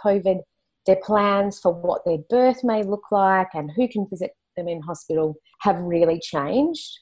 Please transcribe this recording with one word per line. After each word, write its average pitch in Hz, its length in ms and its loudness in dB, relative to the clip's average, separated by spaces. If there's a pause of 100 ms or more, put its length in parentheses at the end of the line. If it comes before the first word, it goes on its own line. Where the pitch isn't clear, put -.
covid, 190 340 2 (480)
their 190 160 6
plans 202 580 0
for 180 120 2
what 175 320 -4
their 165 140 0 (120)
birth 254 340 2
may 214 180 0
look 202 300 -6
like 190 420 4
and 151 160 -8
who 233 180 0
can 208 200 -4
visit 180 240 -8 (240)
them 175 120 -6
in 165 140 -6
hospital 160 520 -2 (260)
have 185 180 0
really 170 420 2
changed. 247 720 -2 (120)